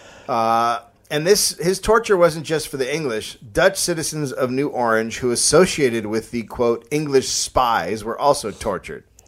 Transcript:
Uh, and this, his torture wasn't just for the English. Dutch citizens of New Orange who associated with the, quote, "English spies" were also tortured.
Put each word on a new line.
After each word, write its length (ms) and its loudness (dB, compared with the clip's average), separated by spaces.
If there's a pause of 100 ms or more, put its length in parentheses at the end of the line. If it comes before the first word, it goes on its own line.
(280)
Uh, 520 0 (320)
and 160 -2
this, 320 2
his 200 -2
torture 380 2
wasn't 300 2
just 200 -2
for 100 -8
the 160 -2
English. 420 -4
Dutch 420 0
citizens 540 -4
of 180 -2
New 200 0
Orange 500 0
who 100 0
associated 800 2
with 240 -4
the, 120 -4
quote, 460 -2
"English 400 0
spies" 720 0
were 140 -6
also 320 2
tortured. 540 -8 (240)